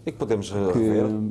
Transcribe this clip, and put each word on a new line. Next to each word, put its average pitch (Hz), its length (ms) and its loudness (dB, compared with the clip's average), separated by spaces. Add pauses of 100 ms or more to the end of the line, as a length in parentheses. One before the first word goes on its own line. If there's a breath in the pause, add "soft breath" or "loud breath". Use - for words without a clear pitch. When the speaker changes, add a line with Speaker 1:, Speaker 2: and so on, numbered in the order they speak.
Speaker 1:
E 156 60 -6
que 113 60 -12
podemos 107 320 -2
Speaker 2:
Que 101 80 -4
Speaker 1:
rever, 107 480 2 (240)